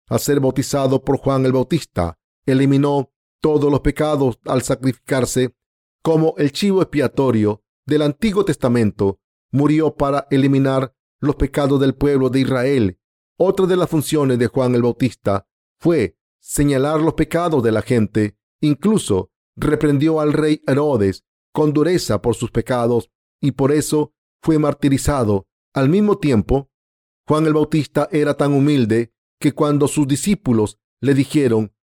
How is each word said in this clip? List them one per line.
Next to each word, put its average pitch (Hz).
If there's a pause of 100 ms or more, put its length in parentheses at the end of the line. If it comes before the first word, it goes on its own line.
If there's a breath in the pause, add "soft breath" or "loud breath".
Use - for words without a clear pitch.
Al 120
ser 143
bautizado 135
por 135
Juan 135
el 127
Bautista, 127 (260)
eliminó 139 (280)
todos 151
los 139
pecados 143
al 127
sacrificarse 127 (480)
como 160
el 143
chivo 190
expiatorio 120 (240)
del 151
Antiguo 190
Testamento. 117 (300)
Murió 147
para 139
eliminar 135 (260)
los 143
pecados 143
del 135
pueblo 135
de 123
Israel. 127 (400)
Otra 190
de 180
las 175
funciones 143
de 120
Juan 123
el 120
Bautista 117 (320)
fue 151 (200)
señalar 143
los 156
pecados 160
de 113
la 110
gente. 107 (240)
Incluso 151 (260)
reprendió 151
al 151
rey 151
Herodes 131 (280)
con 151
dureza 151
por 120
sus 113
pecados 120 (300)
y 139
por 139
eso 151 (300)
fue 156
martirizado. 139 (240)
Al 135
mismo 202
tiempo, 135 (560)
Juan 156
el 156
Bautista 151
era 147
tan 143
humilde 131 (280)
que 147
cuando 147
sus 147
discípulos 131 (220)
le 135
dijeron, 131 (100)